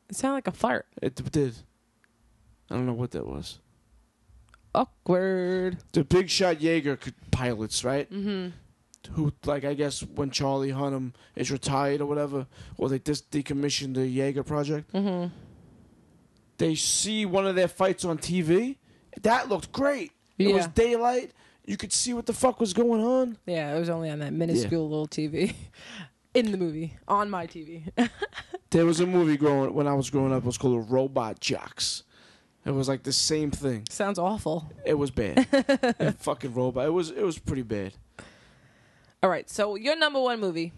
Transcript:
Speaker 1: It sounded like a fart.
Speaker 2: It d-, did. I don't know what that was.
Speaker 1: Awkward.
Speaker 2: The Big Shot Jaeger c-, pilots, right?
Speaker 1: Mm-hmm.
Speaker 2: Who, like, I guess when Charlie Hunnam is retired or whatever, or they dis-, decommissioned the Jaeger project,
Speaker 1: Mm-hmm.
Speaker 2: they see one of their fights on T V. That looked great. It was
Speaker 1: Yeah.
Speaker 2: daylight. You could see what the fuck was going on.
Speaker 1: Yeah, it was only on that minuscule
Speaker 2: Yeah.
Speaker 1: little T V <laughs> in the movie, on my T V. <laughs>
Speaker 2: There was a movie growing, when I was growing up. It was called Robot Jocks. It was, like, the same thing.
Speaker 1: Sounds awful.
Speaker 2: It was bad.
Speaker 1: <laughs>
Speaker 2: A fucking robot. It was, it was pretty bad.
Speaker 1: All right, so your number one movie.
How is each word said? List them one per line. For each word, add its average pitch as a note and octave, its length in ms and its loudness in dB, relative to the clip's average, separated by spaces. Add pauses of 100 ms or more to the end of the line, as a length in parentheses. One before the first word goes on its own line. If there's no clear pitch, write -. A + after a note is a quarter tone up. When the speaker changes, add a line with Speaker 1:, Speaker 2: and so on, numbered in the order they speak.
Speaker 1:
It - 80 -10
sounded C4+ 200 -2
like C4+ 120 -4
a F#3 40 -4
fart. A#3+ 340 0 (160)
Speaker 2:
It B2+ 140 -2
d-, C3 160 -8
did. C3+ 240 0 (1120)
I - 60 -6
don't B2+ 100 -2
know B2 80 0
what A#2+ 180 -4
that B1+ 140 -6
was. C2+ 320 -10 (1160)
Speaker 1:
Awkward. F#3 1040 0 (160)
Speaker 2:
The E3 100 4
Big F3 260 4
Shot F3 320 2
Jaeger D3+ 420 2
c-, B2+ 100 -12 (180)
pilots, A#2 520 -2
right? C3+ 280 0
Speaker 1:
Mm-hmm. G3 380 -4 (640)
Speaker 2:
Who, D#3 200 0 (120)
like, D3 200 -2
I C#3+ 80 -2
guess C#3+ 300 -2
when C#3+ 260 -4
Charlie C3+ 420 0
Hunnam C3+ 420 -2 (220)
is C3 160 -4
retired C#3 500 0
or C#3+ 40 -2
whatever, C#3+ 400 -2 (320)
or C3+ 120 0
they C3+ 100 0
dis-, D3 240 -4
decommissioned C#3 720 -4
the C3 120 0
Jaeger C3+ 360 0
project, D3 500 -4
Speaker 1:
Mm-hmm. F3+ 400 -2 (1200)
Speaker 2:
they D#3+ 180 2
see G#3+ 500 0
one G3 220 2
of F#3+ 80 0
their F3+ 120 4
fights F#3+ 380 0
on E3 120 -2
T F3+ 240 -2
V. G3 360 2 (460)
That B3 260 4
looked F#3 220 -2
great. C4+ 400 0 (260)
It G3 160 6
was F#3 120 4
Speaker 1:
Yeah. E3 100 -6
Speaker 2:
daylight. A#3+ 560 2 (340)
You G3+ 120 -4
could - 160 -6
see B3 200 0
what A#3 120 -4
the A#3 80 -2
fuck B3+ 260 2
was G3+ 140 2
going A#3 300 4
on. B3 420 2
Speaker 1:
Yeah, D#3 300 -2
it E3 40 2
was E3+ 100 0
only E3 200 -2
on D3+ 100 -6
that C#3+ 140 -4
minuscule E3 500 0
Speaker 2:
Yeah. D3+ 60 -4
Speaker 1:
little D3+ 180 -2
T D#3 200 -4
V D#3+ 280 0 (380)
<laughs> - 400 -20
in A3+ 180 4
the F#3+ 60 -2
movie, D#3+ 400 -4 (100)
on G#3 220 0
my F3 160 -6
T D#3+ 180 -14
V. D#3+ 200 -16 (140)
<laughs> A#3 220 0 (520)
Speaker 2:
There E3 140 6
was E3+ 140 4
a F3+ 80 4
movie F3 280 4
growing, C#3 380 4
when C#3+ 140 0
I C#3+ 80 2
was C3+ 160 -2
growing C3+ 200 2
up. C3 120 0
It - 20 0
was B2 140 -2
called A#2 320 2
Robot C3 480 0
Jocks. - 640 -4 (600)
It C3+ 60 -4
was, C3+ 160 0
like, C3+ 140 0
the C#3 120 -6
same D#3 360 2
thing. B2 400 -4
Speaker 1:
Sounds G3+ 300 -2
awful. E3+ 520 -2 (140)
Speaker 2:
It - 80 2
was C#3+ 160 0
bad. A#2+ 420 2
Speaker 1:
<laughs> C4 480 2
Speaker 2:
A G3 120 2
fucking C#3+ 420 -4
robot. B2+ 320 0
It D#3 60 0
was, E3+ 180 0
it F#3 140 -4
was E3+ 160 -2
pretty C3 240 -4
bad. G2+ 300 -6 (1300)
Speaker 1:
All F#3+ 60 6
right, E3 200 -2
so G#3 260 -2
your B3+ 220 0
number D4+ 240 2
one A#3+ 180 0
movie. E3+ 380 -2